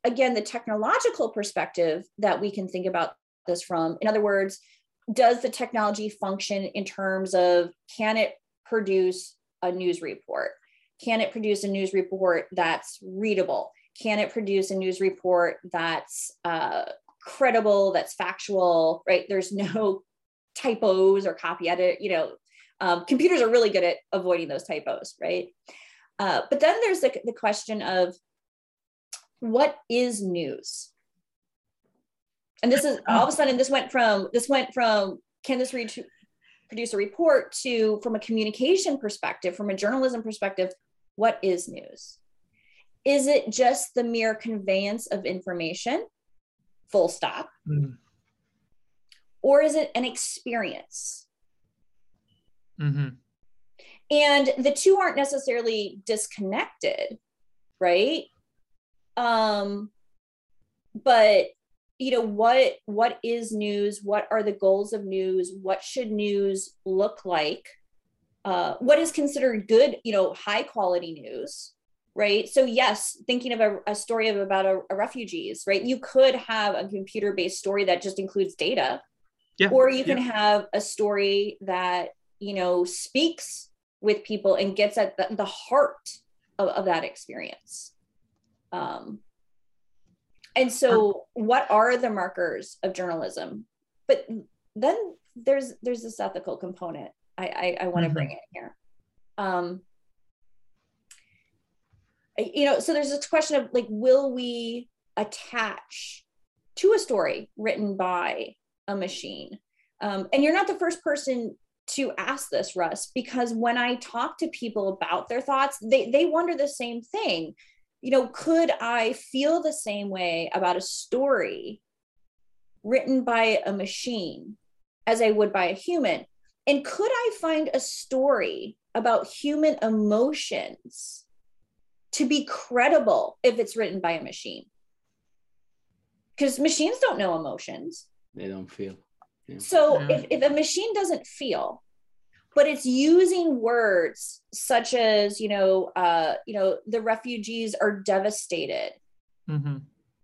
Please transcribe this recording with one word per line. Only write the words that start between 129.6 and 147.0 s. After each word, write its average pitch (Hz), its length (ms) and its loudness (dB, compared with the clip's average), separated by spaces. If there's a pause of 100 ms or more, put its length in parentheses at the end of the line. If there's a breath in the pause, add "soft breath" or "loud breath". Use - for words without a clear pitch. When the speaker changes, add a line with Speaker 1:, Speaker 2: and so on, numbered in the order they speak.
Speaker 1:
emotions 220 1400 -2 (840)
to 277 160 0
be 294 160 0
credible 247 1000 2
if 226 160 4
it's 226 200 -4
written 196 240 -4
by 170 100 0
a 165 120 -4
machine? - 420 -14 (1700)
'Cause 262 220 0
machines 320 400 2
don't 480 180 2
know 175 220 0
emotions. - 680 -10 (280)
Speaker 3:
They 98 140 -10
don't 95 200 -10
feel. 95 280 -12 (500)
Yeah. - 120 -16
Speaker 1:
So 302 420 4
Speaker 2:
Yeah. 143 160 -6
Speaker 1:
if, - 120 -6
if 269 140 0
a 285 100 4
machine 359 400 -2
doesn't 370 320 -2
feel, - 560 -6 (720)
but 294 140 6
it's 277 180 -4
using 320 760 4
words 214 800 0 (120)
such 233 400 0
as, 214 460 2
you 220 80 -4
know, 190 480 2
uh, 170 400 2 (100)
you 226 80 -12
know, 190 320 0
"The 220 160 -2